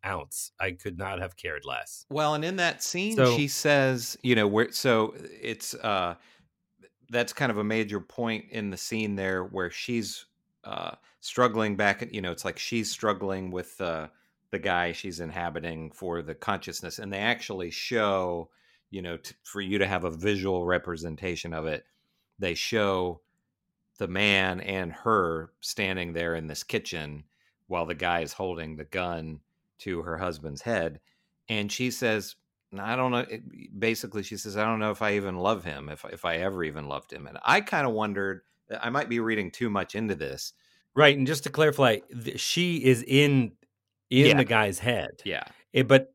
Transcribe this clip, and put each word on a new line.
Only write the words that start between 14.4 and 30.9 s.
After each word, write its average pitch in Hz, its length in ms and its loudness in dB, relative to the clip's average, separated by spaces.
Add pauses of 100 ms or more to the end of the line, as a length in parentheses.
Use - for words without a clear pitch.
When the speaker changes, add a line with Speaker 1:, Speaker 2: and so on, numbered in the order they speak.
Speaker 2:
the 101 100 -4
guy 87 320 2
she's 87 280 -8
inhabiting 80 720 -6
for 85 300 -6
the 76 120 -8
consciousness. 92 640 -6
And 101 120 -8
they 98 60 -4
actually 101 520 -2
show, 92 800 0 (400)
you 95 120 -8
know, 85 160 -6
t-, - 160 -16 (100)
for - 160 -8
you 98 180 0
to 95 80 4
have 90 180 -2
a 87 60 0
visual 92 560 0
representation 85 880 -2
of 80 120 -4
it, 78 180 -4 (540)
they 90 160 -2
show 95 680 0 (760)
the 98 100 -4
man 95 520 4
and 92 320 -4
her 85 680 2
standing 92 520 -4
there 85 220 -2
in 80 120 -4
this 78 160 -8
kitchen 76 600 -6 (420)
while 87 200 -2
the 82 80 -4
guy 87 260 2
is 80 140 -4
holding 82 420 -6
the 76 80 -12
gun 82 560 -4 (380)
to 87 240 -6
her 82 160 -4
husband's 78 440 -6
head. 82 380 -2 (480)